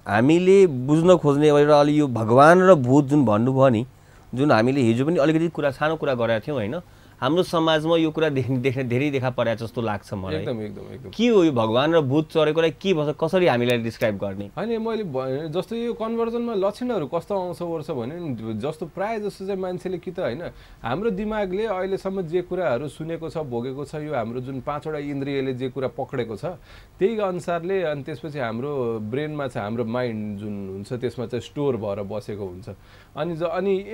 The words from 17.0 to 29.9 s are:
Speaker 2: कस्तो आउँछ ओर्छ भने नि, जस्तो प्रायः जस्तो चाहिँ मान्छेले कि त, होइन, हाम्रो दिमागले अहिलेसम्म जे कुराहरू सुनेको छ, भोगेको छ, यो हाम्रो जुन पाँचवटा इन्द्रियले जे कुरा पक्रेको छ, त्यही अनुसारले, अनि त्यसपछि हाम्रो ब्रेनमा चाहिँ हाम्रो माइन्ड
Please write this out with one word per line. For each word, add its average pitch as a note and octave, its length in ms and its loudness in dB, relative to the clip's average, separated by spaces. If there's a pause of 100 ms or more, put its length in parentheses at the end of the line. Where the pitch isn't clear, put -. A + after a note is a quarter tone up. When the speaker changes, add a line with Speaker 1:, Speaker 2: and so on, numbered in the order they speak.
Speaker 2:
कस्तो E3+ 280 -4
आउँछ F3+ 260 -6
ओर्छ E3 300 -6
भने C#3 280 -6
नि, A2+ 340 -6
जस्तो C#3+ 320 -6
प्रायः G3+ 340 -6
जस्तो G3 280 -8
चाहिँ F#3+ 140 -4
मान्छेले F#3 360 -6
कि F3+ 140 -10
त, E3+ 80 -10
होइन, D3+ 240 -4 (400)
हाम्रो D#3 260 -2
दिमागले G#3 560 -4
अहिलेसम्म F#3+ 560 -4
जे F3 200 -2
कुराहरू D#3 460 -2
सुनेको D#3+ 420 -8
छ, - 80 -8
भोगेको C3 480 -6
छ, D3 100 -12
यो D3 200 -6
हाम्रो A#2 240 -4
जुन C3 220 -8
पाँचवटा D3 360 -6
इन्द्रियले C#3 560 -4
जे B2+ 160 -6
कुरा C3 180 -4
पक्रेको A#2+ 480 -6
छ, C3+ 100 -10 (540)
त्यही G#3+ 180 2
अनुसारले, F3+ 640 -2
अनि D3 200 -4
त्यसपछि D3 360 -10
हाम्रो A#2+ 600 -4
ब्रेनमा C#3+ 480 -4
चाहिँ A#2 180 -6
हाम्रो A#2 200 -4
माइन्ड A2 540 -4